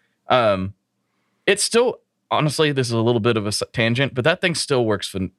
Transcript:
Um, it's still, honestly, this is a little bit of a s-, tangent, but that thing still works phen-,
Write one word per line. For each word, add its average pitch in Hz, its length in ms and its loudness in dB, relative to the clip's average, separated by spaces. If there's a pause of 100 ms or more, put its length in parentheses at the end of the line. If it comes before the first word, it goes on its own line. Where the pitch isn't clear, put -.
(300)
Um, 101 440 2 (720)
it's 196 180 0
still, 233 360 0 (300)
honestly, 147 440 2
this 131 140 0
is 117 60 -4
a 113 60 0
little 117 220 2
bit 113 160 2
of 104 80 -2
a - 20 -4
s-, 104 240 -4
tangent, 120 420 0
but 127 120 -4
that 170 160 0
thing 175 140 -2
still 127 300 0
works 104 240 -2
phen-, 95 300 -6